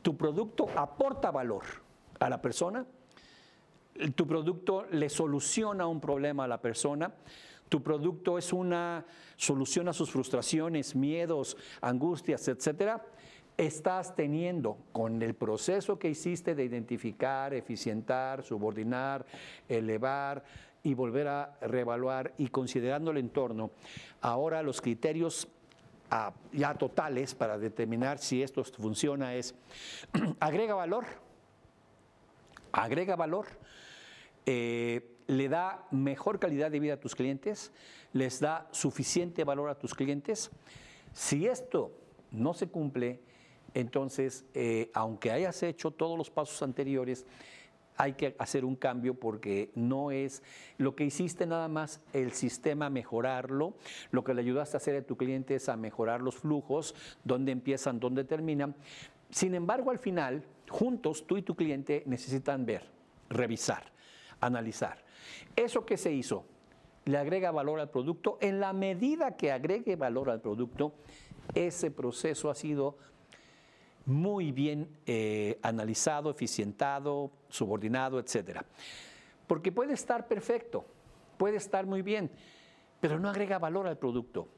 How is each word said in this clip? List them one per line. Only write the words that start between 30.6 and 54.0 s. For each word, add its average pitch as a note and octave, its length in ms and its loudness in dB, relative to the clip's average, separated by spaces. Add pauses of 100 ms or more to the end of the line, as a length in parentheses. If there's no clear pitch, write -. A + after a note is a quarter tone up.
valor? F#3+ 300 0 (1700)
¿Agrega D#3+ 440 2
valor? E3+ 320 -2 (1000)
Eh, A#2+ 720 0 (100)
le C3+ 220 2
da F3 420 0
mejor C#3 480 2
calidad D#3 320 2
de D3 80 0
vida D3 160 2
a C#3 40 -16
tus - 140 -8
clientes, C#3 580 -2 (420)
les C3 260 2
da D#3 320 0
suficiente E3+ 720 0
valor C#3+ 260 0
a C#3 80 -4
tus - 160 -8
clientes. C#3+ 560 -2 (640)
Si D3 320 2
esto - 460 0 (400)
no C3 240 2
se F#3+ 120 -2
cumple, C3 520 -2 (540)
entonces, C3 720 0 (100)
eh, A#2 380 2
aunque A2+ 380 0
hayas E3+ 300 0
hecho E3 300 -2
todos E3 260 -2
los D#3+ 140 -4
pasos - 320 -2
anteriores, C3 640 -2 (680)
hay C#3 160 4
que C3+ 260 -2
hacer - 240 0
un C3 120 0
cambio B2 400 0
porque G#2+ 600 -2
no C3+ 360 0
es C3+ 320 -4 (340)
lo C3+ 180 2
que D3+ 80 0
hiciste E3+ 420 0
nada E3 220 0
más D#3 320 -4 (140)
el B2+ 180 2
sistema C#3+ 580 0
mejorarlo, B2+ 840 0 (380)